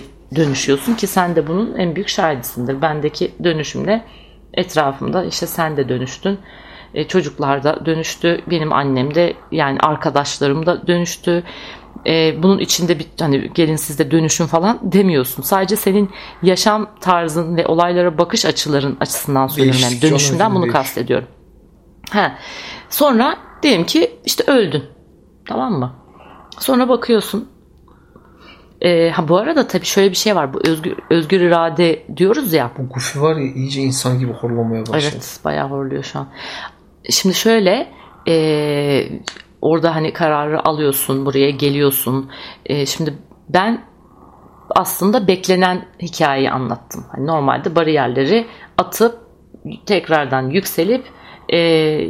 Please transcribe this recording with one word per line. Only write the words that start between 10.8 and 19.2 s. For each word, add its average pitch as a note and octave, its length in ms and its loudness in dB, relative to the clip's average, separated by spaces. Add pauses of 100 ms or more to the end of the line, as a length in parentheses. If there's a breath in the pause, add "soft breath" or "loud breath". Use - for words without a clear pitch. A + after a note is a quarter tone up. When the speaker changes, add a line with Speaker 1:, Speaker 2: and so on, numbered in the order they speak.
Speaker 1:
dönüştü. F3 560 0 (640 loud breath)
E, D#3+ 360 2
bunun G3 160 4
içinde E3+ 400 0
bir D#3 80 -10 (140)
hani C#3+ 340 0
"Gelin D#3 220 2
siz D3 220 -6
de C#3+ 120 0
dönüşün." D#3+ 360 2
falan F#3 360 2
demiyorsun. F3+ 600 2
Sadece F#3+ 340 0
senin G3+ 340 0 (320 loud breath)
yaşam G3+ 480 2 (100)
tarzın E3+ 560 0
ve E3 100 2
olaylara F3 520 2
bakış E3+ 280 2
açıların C#3+ 540 0
açısından C3+ 460 0